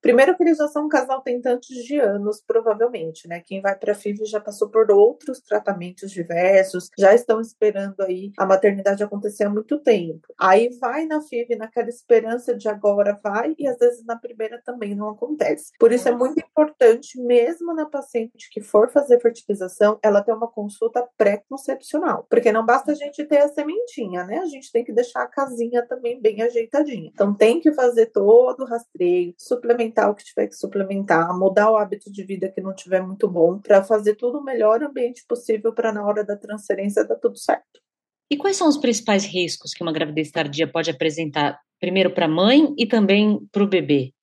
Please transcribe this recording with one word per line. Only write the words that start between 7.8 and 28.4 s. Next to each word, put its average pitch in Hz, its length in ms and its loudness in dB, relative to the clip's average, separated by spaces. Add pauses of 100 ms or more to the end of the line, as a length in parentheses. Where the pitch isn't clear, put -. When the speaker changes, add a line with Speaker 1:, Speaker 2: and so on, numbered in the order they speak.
Speaker 1:
aí 190 360 -6
a 196 80 -2
maternidade 196 600 2
acontecer 208 400 -4
há 202 40 0
muito 214 300 -4
tempo. 170 480 0 (100)
Aí 196 340 4 (100)
vai 262 260 -6
na 311 140 -4
fiv 240 360 -6
naquela 220 320 -6
esperança 233 640 0
de 202 160 -4
agora 202 540 0
vai, 233 340 -4
e 285 120 -4
às 247 100 -4
vezes 240 260 2
na 233 120 -8
primeira 233 500 -10
também 226 300 -10
não 208 120 -6
acontece. 247 680 -6
Por 226 140 6
isso 247 160 0
é 240 40 2
muito 262 280 -2
importante, 262 800 2
mesmo 247 520 0
na 311 140 -4
paciente 240 640 -8
que 208 100 -10
for 214 300 2
fazer 247 300 4
fertilização, 208 840 0
ela 202 180 4
ter 226 120 -2
uma 226 180 -4
consulta 226 560 -6 (100)
pré-concepcional. 269 1120 -2
Porque 233 220 4
não 226 160 0
basta 247 240 2
a 294 60 0
gente 285 280 -10
ter 294 140 2
a 294 100 4
sementinha, 294 760 -6
né? 208 140 -8
A 370 80 -6
gente 269 260 -14
tem 233 100 0
que 240 100 -10
deixar 247 300 -2
a 247 60 -6
casinha 240 580 -4
também 247 340 -8
bem 214 220 0
ajeitadinha. 233 720 -4
Então 202 180 0
tem 220 280 4
que 311 120 4
fazer 240 340 2
todo 240 580 4